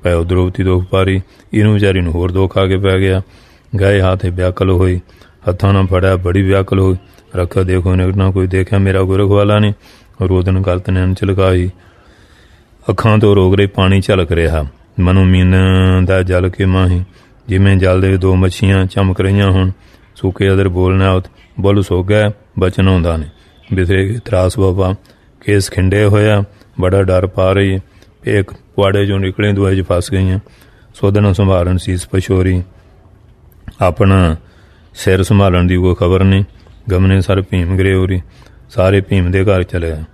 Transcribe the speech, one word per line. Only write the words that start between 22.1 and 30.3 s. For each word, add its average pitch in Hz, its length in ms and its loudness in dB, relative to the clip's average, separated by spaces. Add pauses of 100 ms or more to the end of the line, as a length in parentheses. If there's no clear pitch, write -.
ਬਚਨ 92 300 0
ਆਉਂਦਾ 87 280 0
ਨਹੀਂ।" 76 140 -8 (440)
ਬਿਸਰੇ 95 340 0
ਕੇ 117 160 -6
ਤਰਾਸ 92 340 -2
ਬਾਬਾ, 95 360 0 (460)
ਕੇਸ 101 300 -2
ਖਿੰਡੇ 98 340 0
ਹੋਇਆ, 104 400 2 (360)
ਬੜਾ 95 220 2
ਡਰ 92 240 0
ਪਾ 95 260 -2
ਰਹੀ। 98 280 0 (440)
ਇੱਕ 104 280 -2
ਪੁਆੜੇ 101 540 -2
ਚੋਂ 98 120 -2
ਨਿਕਲੇ, 98 340 -2
ਦੁਆਏ 98 240 0
'ਚ 95 100 -2
ਫਸ 90 260 -2
ਗਈਆਂ। 95 260 0 (560)